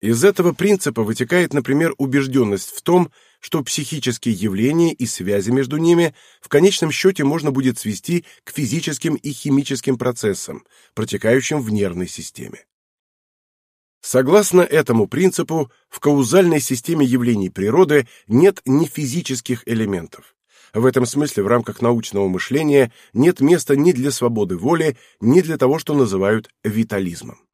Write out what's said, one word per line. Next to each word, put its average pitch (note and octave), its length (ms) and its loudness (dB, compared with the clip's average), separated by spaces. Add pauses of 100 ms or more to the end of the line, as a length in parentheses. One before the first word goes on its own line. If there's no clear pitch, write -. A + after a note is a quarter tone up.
Из A#2 240 0
этого F#3 280 4
принципа F3+ 500 -2
вытекает, C3 520 -2
например, C#3+ 440 0
убежденность C3 720 0
в - 120 -16
том, F3 280 2 (300)
что D#3+ 220 -6
психические B2+ 720 -4
явления A2+ 580 0
и B2 140 -6
связи G2+ 440 -4
между C3 260 0
ними E3+ 380 2 (260)
в - 80 -20
конечном E3 420 2
счете F#3+ 340 0
можно D3 280 -2
будет C3 260 -2
свести E3 460 -4 (180)
к - 100 -20
физическим D3+ 600 -4
и C#3+ 160 -8
химическим C#3 680 -2
процессам, A2 680 -4 (300)
протекающим A#2 680 0
в A2+ 100 -6
нервной F#2 380 -2
системе. - 580 -16 (1400)
Согласно F3 580 4
этому C#3 480 2
принципу, D#3+ 640 -2 (180)
в - 100 -18
каузальной D3 640 4
системе C#3+ 460 -2
явлений A#2+ 420 0
природы C3+ 580 2 (220)
нет D#3 380 4
ни C#3+ 180 2
физических C3 840 -6
элементов. G2+ 680 -6 (380)
В A2+ 100 0
этом B2+ 220 2
смысле C#3+ 360 -4
в F#2+ 40 -2
рамках A#2 340 0
научного A2 480 0
мышления C3+ 640 2 (220)
нет D3+ 260 2
места D3 360 2
ни D#3+ 160 4
для C3+ 180 -2
свободы G#2+ 480 -2
воли, D#3 400 0 (220)
ни C3 200 6
для D#3+ 160 -2
того, C3+ 220 2
что D#3 160 -6
называют G#2+ 560 0 (120)
витализмом. G#2 760 -4 (140)